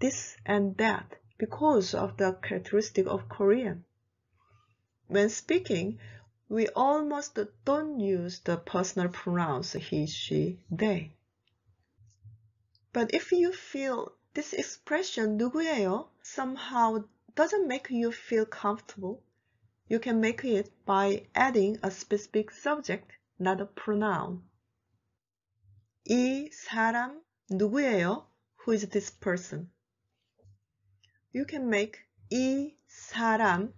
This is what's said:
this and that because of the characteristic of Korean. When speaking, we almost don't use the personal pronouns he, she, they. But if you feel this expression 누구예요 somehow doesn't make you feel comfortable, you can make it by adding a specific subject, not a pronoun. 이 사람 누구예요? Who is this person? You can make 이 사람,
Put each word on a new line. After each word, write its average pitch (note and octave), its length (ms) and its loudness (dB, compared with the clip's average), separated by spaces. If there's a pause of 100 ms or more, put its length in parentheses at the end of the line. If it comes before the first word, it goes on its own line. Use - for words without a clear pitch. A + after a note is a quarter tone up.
this - 440 -2
and G3 320 2
that - 400 0 (220)
because A3+ 560 2
of F#3+ 220 -2
the F#3+ 160 2 (100)
characteristic G3 640 0
of - 220 -4
Korean. G3+ 560 2 (1200)
When G3+ 220 4
speaking, A3 720 -2 (480)
we A3 260 0
almost D4 640 0 (260)
don't D4 360 0
use F3+ 400 -2
the E3+ 160 -2
personal F3+ 520 -2
pronouns F3 640 -2
he, D3+ 340 -2
she, D#3+ 500 -2 (100)
they. F3 460 -2 (1800)
But A#3 220 0
if - 160 0
you F4 220 4
feel C4+ 600 -6 (220)
this G3 180 -6
expression C4 840 -2
누구예요 B3 720 0 (160)
somehow B3 800 0 (320)
doesn't E4 320 2
make C4 200 -4
you A#3 220 0
feel A3 360 0
comfortable, G#3 760 -6 (640)
you A3+ 120 2
can A3+ 200 2
make A#3 240 0
it G#3+ 280 0 (120)
by G3 520 2
adding A3 480 4
a G3 80 2
specific G#3 580 -2
subject, C#4+ 600 -4 (260)
not F#3 220 0
a G3+ 60 -4
pronoun. G3 760 -2 (1600)
이 C4 460 2
사람 A#3+ 720 -2 (260)
누구예요? G#3+ 800 2 (380)
Who A#3 80 2
is G#3 160 2
this G#3 220 -2
person? F3 600 -6 (1600)
You C4+ 120 -2
can C#4 240 -4
make G#3+ 320 0 (280)
이 C4+ 460 0 (140)
사람, A3 880 0